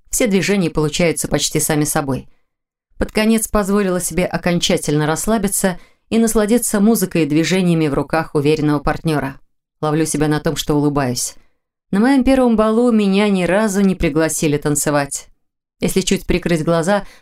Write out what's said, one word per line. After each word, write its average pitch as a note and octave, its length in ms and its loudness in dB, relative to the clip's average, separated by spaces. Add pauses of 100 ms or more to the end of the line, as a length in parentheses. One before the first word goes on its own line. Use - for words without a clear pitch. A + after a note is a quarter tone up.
Все - 180 0
движения F#3+ 420 0
получаются D#3 580 -2
почти D3 320 -2
сами D3+ 240 0
собой". C#3 460 -4 (680)
Под - 140 -6
конец A3 360 0
позволила G3 520 0
себе F3 260 -2
окончательно E3 800 -2
расслабиться F#3+ 760 -2 (300)
и A3 80 0
насладиться A3 640 0
музыкой F#3 440 2
и - 20 2
движениями E3 640 0
в C#3 60 -2
руках D#3 420 -4
уверенного D3 440 0
партнера. D3 600 -4 (420)
Ловлю D#3 240 0
себя D3+ 220 -2
на D3+ 120 0
том, D3 160 -4
что - 200 -2
улыбаюсь. C#3+ 600 -2 (560)
На F#3+ 80 2
моем C4 240 4
первом B3+ 320 4
балу A3 360 2
меня G#3 380 2
ни F#3+ 140 2
разу G3+ 380 0
не F#3+ 140 2
пригласили D#3 640 0
танцевать. D3 680 -2 (520)
Если F3+ 220 0
чуть F#3+ 240 -2
прикрыть E3+ 380 0
глаза, E3+ 420 0 (160)